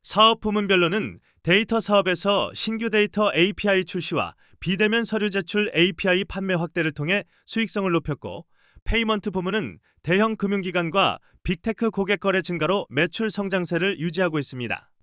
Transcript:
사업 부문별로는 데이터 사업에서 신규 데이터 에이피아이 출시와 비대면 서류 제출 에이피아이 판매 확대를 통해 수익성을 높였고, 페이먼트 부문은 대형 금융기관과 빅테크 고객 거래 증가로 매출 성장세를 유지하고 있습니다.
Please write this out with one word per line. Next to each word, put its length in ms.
사업 360
부문별로는 800
데이터 400
사업에서 720
신규 360
데이터 440
에이피아이 500
출시와 520
비대면 420
서류 260
제출 440
에이피아이 500
판매 300
확대를 380
통해 340
수익성을 460
높였고, 540
페이먼트 460
부문은 480
대형 340
금융기관과 840
빅테크 480
고객 300
거래 200
증가로 480
매출 400
성장세를 680
유지하고 400
있습니다. 520